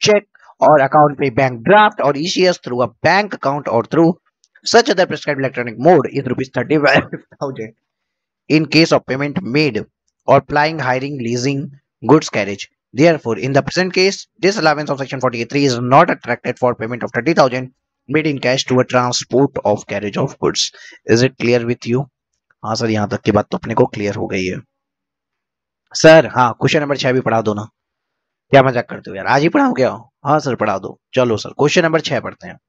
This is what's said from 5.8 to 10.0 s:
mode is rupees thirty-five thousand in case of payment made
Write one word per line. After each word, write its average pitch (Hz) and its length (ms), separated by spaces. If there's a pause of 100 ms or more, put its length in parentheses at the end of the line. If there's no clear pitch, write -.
mode 131 220
is 131 140
rupees 127 320
thirty-five 143 520 (320)
thousand 120 320 (760)
in 156 160
case 156 260
of 135 140
payment 139 360
made 127 420 (440)